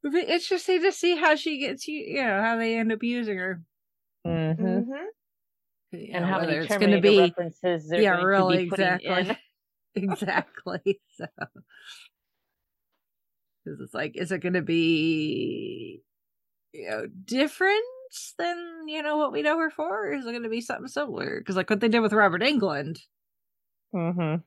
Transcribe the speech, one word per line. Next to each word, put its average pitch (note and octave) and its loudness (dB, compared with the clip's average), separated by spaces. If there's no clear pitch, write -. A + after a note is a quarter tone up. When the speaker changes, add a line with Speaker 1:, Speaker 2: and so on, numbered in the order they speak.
Speaker 1:
It'd C#4+ -4
be F4 4
interesting F4 2
to F#4 4
see F4 2
how D#4 6
she D4+ -4
gets, C4+ -6
you, D4+ -8
you C#4 -4
know, G3+ 2
how A3+ 2
they A3+ 0
end A3+ 0
up A3 -4
using A#3 -2
her. F3+ -4
Speaker 2:
Mm-hmm. E3 0
Speaker 3:
Mm-hmm. G3 0
Speaker 1:
You - -14
Speaker 2:
And F3 -2
Speaker 1:
know, F3+ 0
Speaker 2:
how F#3+ 0
many E3+ 0
Speaker 1:
whether D3+ 0
it's D#3+ -4
gonna G3+ 2
Speaker 2:
Terminator G3+ 6
Speaker 1:
be G#3 10
Speaker 2:
references F3 0
they're F3 2
Speaker 1:
Yeah, G3 6
Speaker 2:
going F3+ 2
Speaker 1:
really, F#3+ 4
Speaker 2:
to F#3 2
be E3+ -4
putting F#3+ 2
Speaker 1:
exactly. F#3 0
Speaker 2:
in. A3+ -2
Speaker 1:
<laughs> - -20
Exactly. F#3+ -4
So. - -10
'Cause - -12
it's - -16
like, - -6
is F3+ -4
it F#3 -2
gonna F3+ 0
be, D#3+ 0
you - -14
know, - -6
different F#4 0
than, E4+ -6
you D4+ -6
know, D4+ 0
what D4+ 0
we D4 -2
know D4+ 2
her D#4+ 0
for? F#4+ -4
Or C#4+ -4
is C4+ -8
it A#3 -6
gonna A#3+ -6
be A#3 -2
something - -8
similar? - -6
'Cause, F#3 -4
like, F#3 0
what G#3 2
they A#3 4
did A#3 4
with G#3+ 2
Robert F#3+ 4
Englund E3+ 0
Speaker 2:
Mm-hmm. E3+ 0